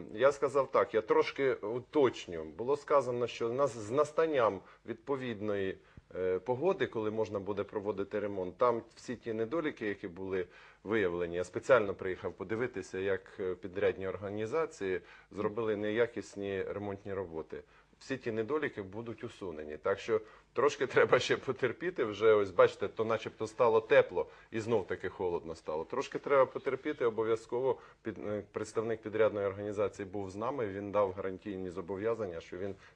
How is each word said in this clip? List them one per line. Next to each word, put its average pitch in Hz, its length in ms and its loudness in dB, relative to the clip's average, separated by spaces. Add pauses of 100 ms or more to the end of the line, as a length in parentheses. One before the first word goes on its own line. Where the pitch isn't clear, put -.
(140)
я 127 180 6
сказав 135 380 0
так, 120 240 4
я - 60 4
трошки 151 540 2
уточню. 110 920 0
Було 104 320 -4
сказано, 123 500 2
що 117 220 -4
нас 127 280 0
з 107 140 -8
настанням 139 720 2 (260)
відповідної, 107 920 -4 (380)
е, 92 220 0
погоди, 135 480 0
коли 107 240 -4
можна 104 280 -2
буде 98 260 -4
проводити 101 560 -4
ремонт, 98 380 -4
там 117 240 2 (120)
всі - 220 -10
ті 113 160 -8
недоліки, 117 540 -2
які 101 220 -6
були 92 380 -4 (380)
виявлені, 87 520 0
я 90 80 0
спеціально 110 500 4
приїхав 92 380 -4
подивитися, 101 680 -6
як, 95 220 0 (200)
е, 92 140 -2
підрядні 95 540 -2
організації 104 920 -4 (300)
зробили 107 460 -2
неякісні 104 840 -2
ремонтні 98 520 -6
роботи. 82 480 -8 (360)
Всі - 180 -6
ті 117 160 -6
недоліки 113 500 -2
будуть 107 420 -10
усунені. 78 520 -10
Так 98 220 0
що 110 220 0 (320)
трошки 139 340 2
<laughs> 127 200 6
треба 127 120 8
ще 120 180 0
потерпіти. 131 680 -2
Вже 107 300 6
ось, 101 160 4
бачите, 104 380 4
то 110 160 -4
начебто 113 420 -4
стало 113 340 4
тепло 110 460 6 (240)
і 110 100 -4
знов 107 260 0
таки 92 220 -4
холодно 85 460 -4
стало. 80 300 -6
Трошки - 340 -6
треба 135 280 4
потерпіти, 135 580 -4
обов'язково 113 720 0 (240)
під-, 107 160 -8
е, 104 240 -4 (100)
представник 110 500 -4
підрядної 104 440 4
організації 101 640 -2
був 95 220 -6
з 92 60 -10
нами, 120 320 -2
він 101 240 -6
дав 98 200 4
гарантійні 92 580 -6
зобов'язання, 95 720 -4
що - 180 -12
він 98 160 -6 (220)